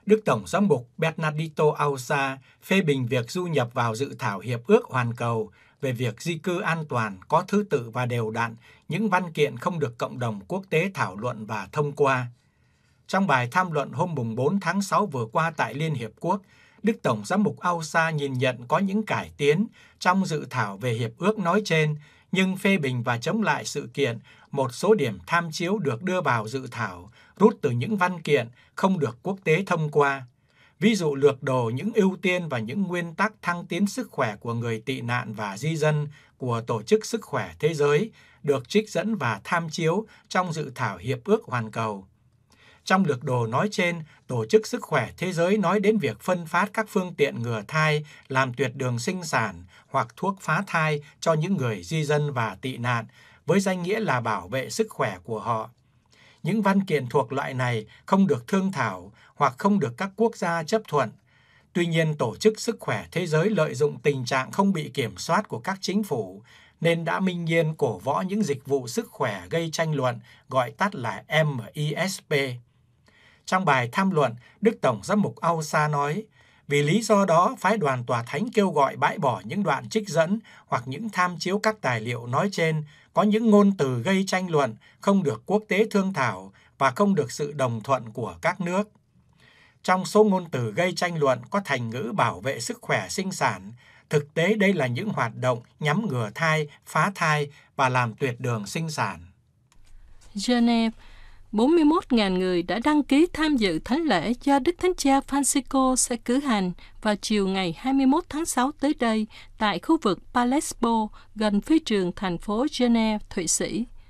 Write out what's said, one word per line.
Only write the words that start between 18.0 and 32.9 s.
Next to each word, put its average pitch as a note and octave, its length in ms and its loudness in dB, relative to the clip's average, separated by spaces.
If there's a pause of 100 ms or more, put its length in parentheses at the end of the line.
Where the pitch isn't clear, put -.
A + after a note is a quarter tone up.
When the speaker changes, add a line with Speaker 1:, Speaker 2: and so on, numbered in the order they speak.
Speaker 1:
nhìn C#3+ 220 -2
nhận B2+ 240 0 (120)
có D#3 100 2
những G3 240 0
cải G#2 340 -4
tiến D#3 300 2 (320)
trong F#3 280 2
dự D3 240 -4
thảo G#2 260 -2
về A#2 160 -2
hiệp A2+ 260 -2
ước G#3 200 0
nói F#3 260 2
trên, D#3 320 2 (360)
nhưng F#3 240 2
phê G3 220 2
bình B2+ 240 -2
và A#2+ 160 0
chống F3+ 240 -2
lại D#3 220 0
sự - 300 -8
kiện A#2+ 240 0 (320)
một C3 240 -2
số G3+ 200 4
điểm A#2 320 -2
tham E3+ 260 0
chiếu F3+ 260 -2
được C3 240 -4
đưa F#3 180 -2
vào A#2+ 280 0
dự C3 220 -8
thảo, G2 400 -10 (280)
rút A3 240 6
từ C#3 80 0
những A#2+ 260 -2
văn F3+ 260 0
kiện C3 260 2 (260)
không F#3+ 240 2
được B2 240 -2
quốc F#3+ 220 -4
tế E3 220 2
thông D#3+ 240 -2
qua. C#3 320 2 (580)
Ví G#3+ 140 4
dụ D#3+ 200 0
lược C3+ 280 4
đồ B2+ 320 0
những F#3 180 -4
ưu F#3+ 300 4
tiên F3+ 260 0
và C3 100 -4
những B2 240 -4
nguyên E3+ 320 -4